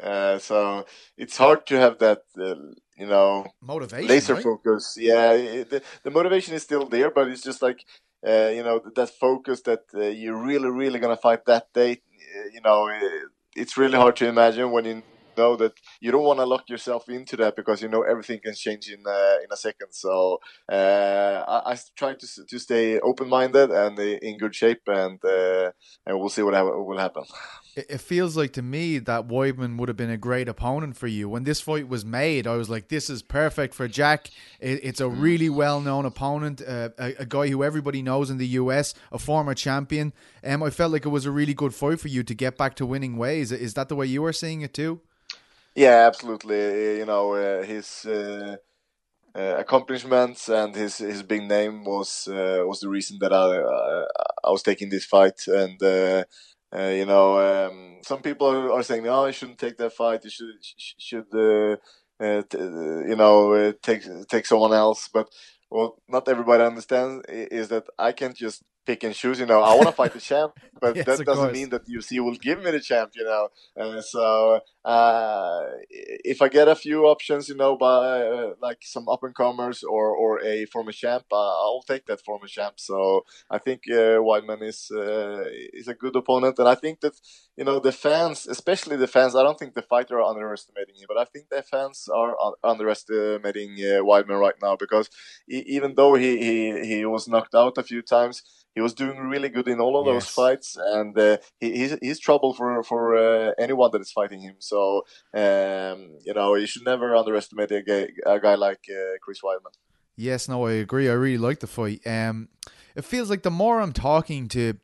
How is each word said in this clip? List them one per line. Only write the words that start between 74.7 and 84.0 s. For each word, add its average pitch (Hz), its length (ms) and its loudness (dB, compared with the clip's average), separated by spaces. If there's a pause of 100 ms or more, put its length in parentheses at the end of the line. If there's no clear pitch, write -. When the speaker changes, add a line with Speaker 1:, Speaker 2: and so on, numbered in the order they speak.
Speaker 1:
uh, 110 800 2 (260)
if - 540 -8
I 139 60 8
get 147 200 6
a 156 60 8
few 151 320 0
options, 147 420 2
you 143 80 -12
know, 135 200 2
by, 127 460 4
uh, 113 380 -4
like 120 220 -8
some 120 260 -10
up - 140 -2
and 127 120 -10
comers 123 480 -2
or, 107 320 0
or 110 300 0
a 107 220 -4
former 110 260 -8
champ, 120 400 -6
uh, 104 40 2
I'll 104 500 -2
take 135 200 -6
that 104 180 -6
former 101 220 -12
champ. 101 300 -10
So 95 480 0 (260)
I 104 80 -4
think, 127 320 -8
uh, 113 300 4